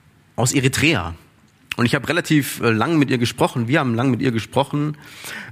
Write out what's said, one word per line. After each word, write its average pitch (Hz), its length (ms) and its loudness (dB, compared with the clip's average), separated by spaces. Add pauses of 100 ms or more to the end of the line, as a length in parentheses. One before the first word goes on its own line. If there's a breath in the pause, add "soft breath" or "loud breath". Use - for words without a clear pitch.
(360)
aus 120 180 0
Eritrea. 131 600 2 (640)
Und 120 80 2
ich 135 100 2
habe 139 140 -4
relativ, 156 500 0
äh, 120 120 2
lang 135 280 2
mit 135 100 2
ihr 131 80 0
gesprochen. 120 500 -2
Wir 151 120 2
haben 123 160 0
lang 131 160 2
mit 117 100 0
ihr 123 100 0
gesprochen. 147 680 -2 (540 loud breath)